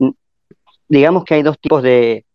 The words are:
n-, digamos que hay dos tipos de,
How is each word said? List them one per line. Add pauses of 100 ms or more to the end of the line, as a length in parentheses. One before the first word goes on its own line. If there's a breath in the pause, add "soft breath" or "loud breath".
n-, (760)
digamos
que
hay
dos
tipos
de, (100)